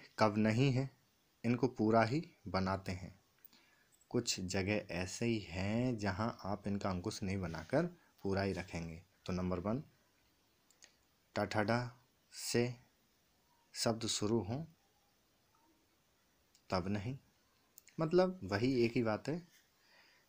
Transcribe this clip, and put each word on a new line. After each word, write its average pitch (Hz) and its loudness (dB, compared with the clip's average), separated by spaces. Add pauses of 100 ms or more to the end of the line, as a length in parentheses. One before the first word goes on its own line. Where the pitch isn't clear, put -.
(200)
कब 107 4
नहीं 113 4
है, 131 0 (540)
इनको 123 2
पूरा 110 4
ही 135 0 (260)
बनाते 95 0
हैं। - -12 (920)
कुछ 123 -2
जगह 95 0
ऐसे 92 -4
ही 117 2
हैं 107 -2
जहां 101 0 (160)
आप 101 -4
इनका 101 -2
अंकुश 92 -4
नहीं 98 -2
बनाकर 87 -2 (380)
पूरा 98 0
ही 98 0
रखेंगे। 87 -8 (240)
तो 92 -4
नंबर 90 -2
वन, 113 -2 (1500)
टाठा 104 2
डा 113 4 (540)
से 120 0 (1000)
शब्द 113 0
शुरू 107 2
हों 120 -4 (2000)
तब 92 0
नहीं, 104 -4 (800)
मतलब 180 2
वही 104 2
एक 117 4
ही 123 2
बात 107 0
है, 170 -4 (880)